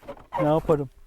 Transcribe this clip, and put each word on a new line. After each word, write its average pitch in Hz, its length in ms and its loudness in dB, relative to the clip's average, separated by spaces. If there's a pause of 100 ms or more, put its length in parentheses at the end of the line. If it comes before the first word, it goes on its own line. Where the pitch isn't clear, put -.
(400)
ne 147 80 2
yaparım. 151 420 0 (160)